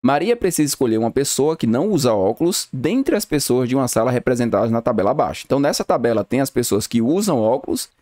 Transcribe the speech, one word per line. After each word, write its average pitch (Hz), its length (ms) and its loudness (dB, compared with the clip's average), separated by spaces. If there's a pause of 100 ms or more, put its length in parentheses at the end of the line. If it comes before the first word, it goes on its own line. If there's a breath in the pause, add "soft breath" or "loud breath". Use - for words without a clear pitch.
Maria 156 360 0
precisa 165 320 0
escolher 113 300 0
uma 113 120 0
pessoa 139 460 0
que - 100 -4
não 127 220 0
usa 123 260 2
óculos 110 580 0
dentre 214 440 0
as 208 80 -2
pessoas 127 440 0
de 127 60 0
uma 131 140 0
sala 117 200 0
representadas 117 640 0
na 117 100 2
tabela 107 300 0
abaixo. 135 340 -2
Então, 139 140 0
nessa 143 260 0
tabela 117 380 0
tem 123 180 -2
as 135 80 0
pessoas 107 380 -2
que 117 160 0
usam 160 380 0
óculos 120 480 -2 (140)